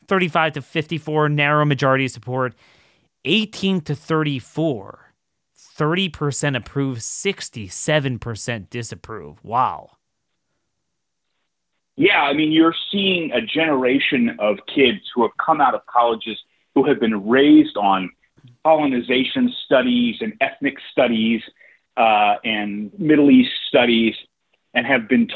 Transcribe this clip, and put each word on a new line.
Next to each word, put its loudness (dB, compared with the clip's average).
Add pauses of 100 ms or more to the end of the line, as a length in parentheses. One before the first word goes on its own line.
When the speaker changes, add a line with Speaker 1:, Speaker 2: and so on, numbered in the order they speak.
Speaker 1:
Thirty-five 0
to -10
fifty-four, -2
narrow 2
majority 0
support. -6 (680)
Eighteen -2
to -6
thirty-four, -6 (400)
thirty -4
percent -4
approve, -6
sixty-seven -4
percent -8
disapprove. -12
Wow. -4 (2000)
Speaker 2:
Yeah, 2
I 0
mean, 0
you're 4 (160)
seeing -2
a -2
generation 0
of 0
kids 2 (120)
who 2
have 2
come 0
out 2
of -8
colleges -2 (380)
who 4
have 2
been -2
raised 6
on 0 (540)
colonization 0 (120)
studies 2
and -6
ethnic -4 (120)
studies, 0 (540)
uh, 2
and -6
Middle 4
East 6 (160)
studies, 2 (580)
and 0
have 0
been 2